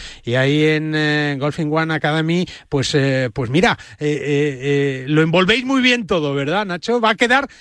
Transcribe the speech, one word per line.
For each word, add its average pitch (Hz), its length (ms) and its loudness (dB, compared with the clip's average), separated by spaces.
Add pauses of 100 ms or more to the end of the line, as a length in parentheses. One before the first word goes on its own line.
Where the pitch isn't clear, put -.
(240)
Y 120 120 -2
ahí 139 280 2
en, 156 320 0
eh, 151 440 0
Golf 143 200 -4
in 151 140 -2
One 160 180 0
Academy, 160 540 0 (240)
pues, 135 240 -2
eh, 135 400 0
pues 120 160 -4
mira, 185 280 2 (220)
eh, 151 120 -4
eh, 143 500 -2
eh, 139 460 -2
lo 151 160 4
envolvéis 185 420 2
muy 262 160 2
bien 247 240 2
todo, 151 300 0
¿verdad, 156 320 -2
Nacho? 214 340 -2
Va 220 100 4
a 214 40 0
quedar, 247 320 2 (140)